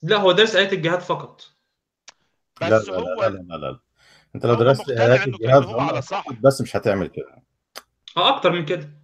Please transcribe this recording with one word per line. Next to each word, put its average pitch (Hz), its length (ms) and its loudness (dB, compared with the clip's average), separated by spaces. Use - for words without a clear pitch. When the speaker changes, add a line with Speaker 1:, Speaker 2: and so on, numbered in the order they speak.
Speaker 1:
لا، 180 140 0
هو 190 160 4
دارس 214 240 4
آية 196 160 2
الجهاد 170 280 -2
فقط. - 400 -8
Speaker 2:
لا، - 180 4
Speaker 3:
بس 104 100 -2
Speaker 2:
لا، 98 40 -8
لا، 92 60 -2
Speaker 3:
هو 90 240 -4
Speaker 2:
لا، 113 60 2
لا، 98 100 -6
لا، 85 80 -12
لا. 67 220 -8
أنت - 120 -6
لو 120 60 4
Speaker 3:
هو 117 60 2
Speaker 2:
درست 131 220 4
Speaker 3:
مقتنع 117 240 -2
Speaker 2:
آيات 123 160 6
Speaker 3:
إنه، 120 160 -4
Speaker 2:
الجهاد 127 260 4
Speaker 3:
إن - 60 -6
هو 113 120 -4
على 160 160 -4
Speaker 2:
أعتقد 139 60 -6
Speaker 3:
صح. 190 300 -8
Speaker 2:
بس 127 280 2
مش 120 160 -6
هتعمل 98 300 0
كده. 69 360 -16
Speaker 1:
آه، 226 200 0
أكتر 180 160 0
من 170 120 -4
كده. 147 260 -8